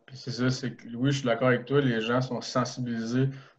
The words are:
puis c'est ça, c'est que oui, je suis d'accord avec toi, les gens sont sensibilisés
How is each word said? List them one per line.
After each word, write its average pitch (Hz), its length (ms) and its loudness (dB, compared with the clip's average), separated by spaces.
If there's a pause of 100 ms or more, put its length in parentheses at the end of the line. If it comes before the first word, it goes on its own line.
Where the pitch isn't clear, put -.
puis 131 100 -18
c'est - 160 -10
ça, 123 180 0
c'est 127 240 -4
que - 220 -18
oui, 135 160 2
je 139 60 0
suis - 80 -4
d'accord 120 220 4
avec 123 180 4
toi, 139 140 4
les 120 200 2
gens 120 200 2
sont 123 200 -4
sensibilisés 123 880 -2 (300)